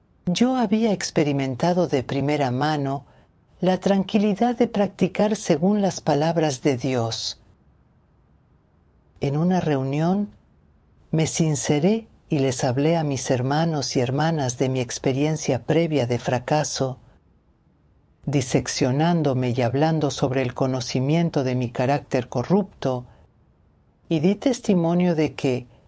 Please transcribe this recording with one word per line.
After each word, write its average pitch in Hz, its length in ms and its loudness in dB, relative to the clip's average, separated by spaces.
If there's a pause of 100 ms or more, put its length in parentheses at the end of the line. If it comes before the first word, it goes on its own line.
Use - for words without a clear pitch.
(260)
Yo 233 300 2
había 220 380 2
experimentado 151 920 0
de 131 160 0
primera 139 460 -2
mano 139 560 -2 (540)
la 180 200 0
tranquilidad 202 760 0
de 240 120 2
practicar 202 680 0
según 190 460 2
las 190 200 -2
palabras 156 640 0
de 139 140 2
Dios. 120 640 -4 (1800)
En 143 180 0
una 180 240 2
reunión, 156 720 0 (800)
me 156 160 2
sinceré 160 800 0 (220)
y 156 100 0
les 135 240 0
hablé 143 340 2
a 160 60 0
mis 139 280 -4
hermanos 143 640 0
y 143 40 2
hermanas 135 580 0
de 131 120 0
mi 131 120 -2
experiencia 139 800 -2
previa 151 440 2
de 120 120 0
fracaso, 131 800 -2 (1300)
diseccionándome 139 1300 0
y 127 60 0
hablando 147 500 0
sobre 135 300 -2
el 123 120 -4
conocimiento 135 920 0
de 127 100 -2
mi 123 160 -2
carácter 131 560 -2
corrupto, 131 800 -2 (1040)
y 165 100 2
di 185 160 4
testimonio 180 800 2
de 147 180 0
que 123 340 -2 (200)